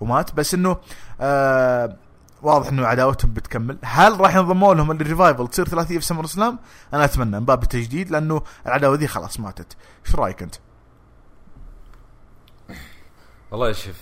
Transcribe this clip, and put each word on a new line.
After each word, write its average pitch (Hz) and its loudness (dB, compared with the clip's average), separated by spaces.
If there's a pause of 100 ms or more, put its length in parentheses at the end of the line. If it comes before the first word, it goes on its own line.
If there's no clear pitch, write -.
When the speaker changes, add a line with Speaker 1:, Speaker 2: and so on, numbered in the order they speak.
Speaker 1:
ومات، 123 -2
بس 151 -2
إنه، 180 0 (440)
آه، 131 0 (460)
واضح 147 2
إنه 135 -2
عداوتهم 127 2
بتكمل. 117 -8
هل 180 4
راح 185 4
ينضموا 185 6
لهم 156 2
الريفايفل 156 2
تصير 175 -2
ثلاثية 165 -2
في 156 -8
سمر 160 -4
سلام؟ 220 -2 (360)
أنا 147 2
أتمنى 113 0
من 120 -6
باب 127 2
التجديد، 123 -2
لأنه 156 -2 (240)
العداوة 139 2
ذي 151 -2
خلاص 95 -8
ماتت. 95 -14 (300)
إيش - 4
رأيك 101 -2
أنت؟ 82 -12 (3000)
Speaker 2:
والله 113 -2
شوف، 92 -10